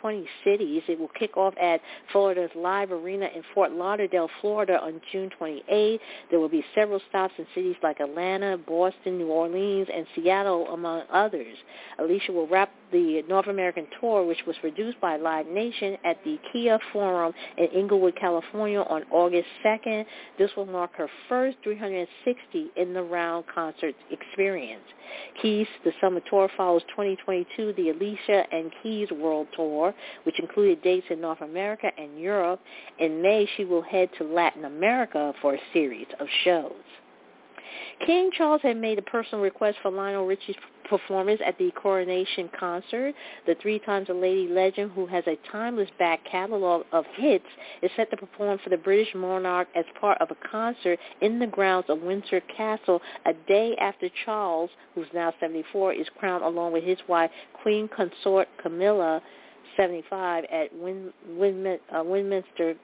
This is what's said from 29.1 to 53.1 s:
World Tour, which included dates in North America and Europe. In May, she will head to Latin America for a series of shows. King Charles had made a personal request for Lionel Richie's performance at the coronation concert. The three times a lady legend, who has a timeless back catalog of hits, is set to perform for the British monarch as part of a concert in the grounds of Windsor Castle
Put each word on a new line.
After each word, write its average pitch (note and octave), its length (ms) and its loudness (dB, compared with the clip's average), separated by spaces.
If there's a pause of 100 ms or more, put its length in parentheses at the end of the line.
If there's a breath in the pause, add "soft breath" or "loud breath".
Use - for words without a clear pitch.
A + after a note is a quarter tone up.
World D#3 440 0
Tour, D#3+ 380 0 (300 loud breath)
which - 160 -2
included F3+ 420 4
dates F#3 280 2
in E3 120 -4
North D#3+ 200 -4
America F#3+ 560 -4
and D3+ 220 -14
Europe. F#3 400 0 (400 loud breath)
In D#3+ 220 0
May, G#3 340 4
she G#3 80 -4
will F3 180 2
head F3+ 360 2
to E3 80 -4
Latin D#3 400 0
America D#3 760 0
for C#3+ 140 2
a C#3 40 -8 (120)
series B2 360 0 (120)
of C#3+ 80 -6 (160)
shows. F3 280 2 (1300 loud breath)
King F4+ 320 4
Charles D4+ 240 4
had A#3+ 160 2
made A3 220 0
a G3+ 40 -6
personal A3 400 -2
request G#3 380 0
for G3 100 0
Lionel G3 340 -2
Richie's G3 300 -4 (340)
performance G3 560 2
at F#3 120 0
the F3+ 140 2
coronation F#3 800 0 (100)
concert. A3+ 560 -4 (320 loud breath)
The E3+ 140 4
three G#3+ 180 0
times G3 300 -2
a F3+ 40 -2
lady F#3 360 2
legend, F#3+ 420 2
who F#3 160 -4
has F3 180 -2
a D#3+ 120 0 (120)
timeless A3 480 -2
back E3+ 220 2 (100)
catalog F#3 640 0
of E3 140 2 (100)
hits, A#3+ 300 4 (360 loud breath)
is F#3 140 0
set A3 160 0
to G#3+ 60 -4
perform G3+ 440 -4
for - 80 -12
the F3+ 80 4
British G3 380 2
monarch F#3 600 0
as E3+ 100 2 (140)
part G#3 200 4
of - 120 0
a - 180 -12
concert A3 500 -2 (220 loud breath)
in A3 180 2
the A#3+ 80 2
grounds F#3+ 400 2
of D#3 140 0
Windsor F#3 400 0 (140)
Castle G#3+ 460 0 (240 loud breath)